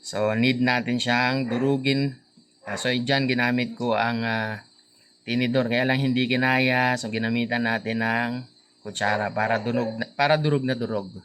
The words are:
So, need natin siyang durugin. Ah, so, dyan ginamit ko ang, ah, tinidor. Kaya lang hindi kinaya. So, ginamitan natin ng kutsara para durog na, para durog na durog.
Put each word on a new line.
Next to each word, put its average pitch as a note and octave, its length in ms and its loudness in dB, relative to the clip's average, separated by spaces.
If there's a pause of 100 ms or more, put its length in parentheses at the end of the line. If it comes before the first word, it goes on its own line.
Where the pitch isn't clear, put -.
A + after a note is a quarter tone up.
So, G#2+ 320 -2
need B2 240 2
natin B2 400 0
siyang B2 480 0
durugin. C3+ 720 0 (400)
Ah, G#2 160 -8
so, B2 160 -2
dyan C3 320 0
ginamit B2 480 0
ko A#2+ 240 0
ang, A2+ 240 0
ah, A2 400 -2 (640)
tinidor. B2 400 2
Kaya A#2+ 240 2
lang C3 80 2
hindi B2+ 320 2
kinaya. B2+ 720 2
So, A#2 80 -6
ginamitan A#2 560 0
natin A2+ 400 -2
ng A#2+ 400 -2 (400)
kutsara G#2 480 -2
para A2 240 0
durog A2+ 400 -2
na, A#2 160 -4
para D3 240 2
durog D3 240 2
na C3 160 -2
durog. G#2 480 -6